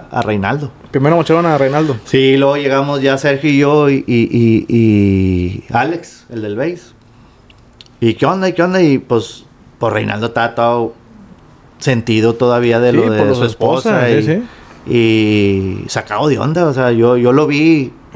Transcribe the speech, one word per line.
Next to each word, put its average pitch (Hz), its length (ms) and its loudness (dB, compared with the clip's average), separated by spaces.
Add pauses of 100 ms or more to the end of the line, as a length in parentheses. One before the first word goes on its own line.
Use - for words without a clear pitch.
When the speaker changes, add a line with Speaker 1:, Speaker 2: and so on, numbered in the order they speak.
(120)
Speaker 1:
a 120 100 -4
Reinaldo. 107 500 -4 (200)
Speaker 2:
Primero 147 240 2
mocharon 165 300 0
a 156 120 0
Reinaldo. 139 480 0
Speaker 1:
Sí, 135 320 2
luego 139 200 2
llegamos 139 440 -2
ya 135 160 0
Sergio 143 320 -2
y 139 80 2
yo 143 320 2
y, 139 180 0
y, 117 220 2
y, 117 400 2
y 98 920 2 (100)
Alex, 160 560 -6
el 113 120 -10
del 104 140 -8
bass. 165 380 -8 (1040)
"¿Y 117 160 2
qué 135 100 -2
onda? 190 240 0
¿Y 175 40 -4
qué - 100 -2
onda?". 185 180 0
Y 147 180 4
pues, - 460 -4 (340)
pues 110 140 -2
Reinaldo 107 340 -4
estaba 117 260 -2
todo 117 400 -2 (840)
sentido 113 560 0
todavía 120 440 2
de 123 120 4
Speaker 2:
Sí, 120 60 0
Speaker 1:
lo 113 60 2
Speaker 2:
por 110 100 0
Speaker 1:
de 107 120 2
Speaker 2:
lo 117 100 0
Speaker 1:
su 123 60 -4
Speaker 2:
de 120 60 2
su 117 40 -4
esposa, 127 580 0
Speaker 1:
esposa 110 120 2
Speaker 2:
sí, 110 100 -2 (580)
Speaker 1:
y, 120 60 0 (840)
Speaker 2:
sí. 98 60 -12
Speaker 1:
y - 40 -14
sacado 110 380 -4
de 139 120 0
onda, 165 280 -2
o 143 60 -2
sea, 127 180 0
yo, 120 260 2
yo 123 140 2
lo 147 160 2
vi 147 460 0 (220)